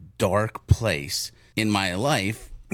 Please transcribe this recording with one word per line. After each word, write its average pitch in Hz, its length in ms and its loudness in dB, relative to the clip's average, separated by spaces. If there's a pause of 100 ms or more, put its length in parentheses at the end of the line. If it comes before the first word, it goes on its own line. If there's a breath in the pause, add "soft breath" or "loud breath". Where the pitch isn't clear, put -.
(160)
dark 104 500 0
place 76 640 0 (240 soft breath)
in 107 140 2
my 98 240 2
life 110 560 -2 (240)